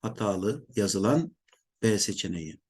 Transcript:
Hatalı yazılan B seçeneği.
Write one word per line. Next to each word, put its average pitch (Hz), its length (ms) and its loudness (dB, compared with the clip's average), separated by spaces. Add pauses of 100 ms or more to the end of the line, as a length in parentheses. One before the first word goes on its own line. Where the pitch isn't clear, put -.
Hatalı 104 640 -2 (100)
yazılan 107 600 2 (480)
B 110 160 4
seçeneği. 90 720 -6